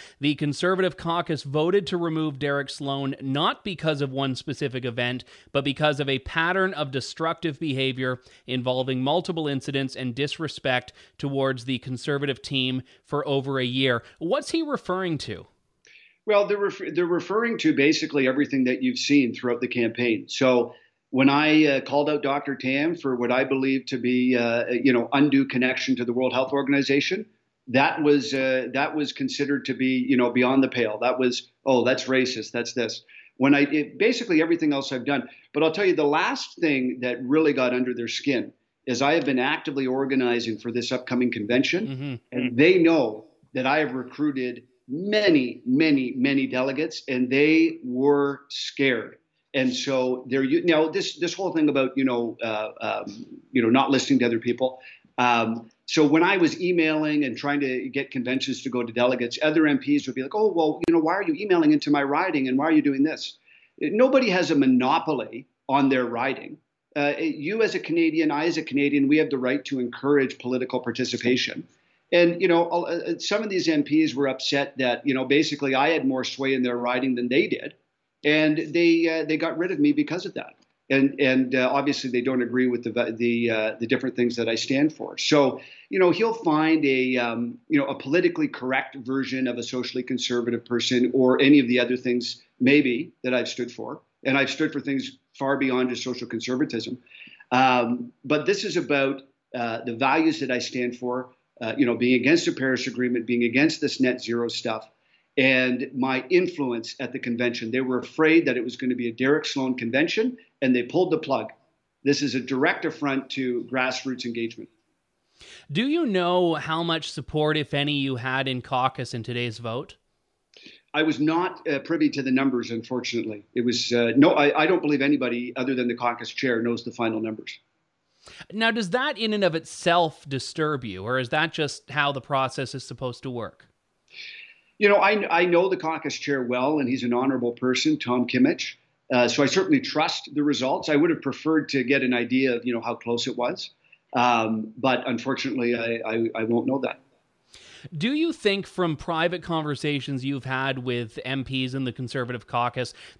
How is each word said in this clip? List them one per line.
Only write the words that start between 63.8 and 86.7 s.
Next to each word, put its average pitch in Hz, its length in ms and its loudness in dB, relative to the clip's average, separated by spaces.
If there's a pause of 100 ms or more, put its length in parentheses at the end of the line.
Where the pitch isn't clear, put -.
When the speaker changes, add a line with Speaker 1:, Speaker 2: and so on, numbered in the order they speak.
Speaker 2:
has 180 220 2
a 160 40 4
monopoly 131 920 2 (200)
on 135 220 4
their 131 160 2
riding. 120 520 -6 (380)
Uh, 143 240 0
you 165 440 -2
as 208 100 0
a 165 60 -4
Canadian, 160 520 2
I 147 140 0
as 160 120 0
a 156 60 -4
Canadian, 139 440 2
we 151 100 4
have 151 120 2
the 139 80 -2
right 127 280 -2
to 139 140 -4
encourage 131 600 0
political 127 420 -4
participation. 120 840 -2 (440)
And, 175 300 4
you 190 60 2
know, 170 220 4
uh, 175 120 -2
uh, 165 380 -6
some 214 240 -4
of 214 60 -6
these 185 180 -2
M 156 160 2
Ps 151 300 2
were 139 140 0
upset 139 500 -4
that, 123 280 0
you 139 80 2
know, 131 120 -2
basically 143 480 2
I 139 160 4
had 156 160 0
more 131 180 0
sway 135 300 -2
in 127 100 0
their 123 140 0
riding 127 380 -2
than 123 140 -2
they 160 180 2
did. - 280 -6 (500)
And 151 320 4
they, 165 500 4
uh, 160 180 -2
they 156 120 -2
got 160 200 -4
rid 180 140 -2
of 151 80 -4
me 147 140 6
because 151 320 -2
of - 80 -10
that. - 200 -10 (360)
And, 135 300 2
and, 131 340 2
uh, 127 180 2
obviously 139 380 -2
they 120 120 0
don't 127 200 0
agree 123 260 0
with 120 160 -2
the, 113 320 -2
the, 117 360 0
uh, 110 280 -2
the 117 60 -6
different 127 300 -2
things 120 220 0
that 113 100 -2
I 113 80 0
stand 139 380 0
for. - 240 -12
So, 143 420 2 (300)
you 196 100 0
know, 175 120 6
he'll 220 220 0
find 156 520 2